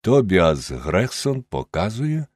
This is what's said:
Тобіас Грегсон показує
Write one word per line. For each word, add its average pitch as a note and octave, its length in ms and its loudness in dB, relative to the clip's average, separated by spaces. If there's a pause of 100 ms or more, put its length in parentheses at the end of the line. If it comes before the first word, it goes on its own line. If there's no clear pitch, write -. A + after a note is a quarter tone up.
Тобіас F#2 680 4
Грегсон G#2+ 720 -2
показує C3 920 -6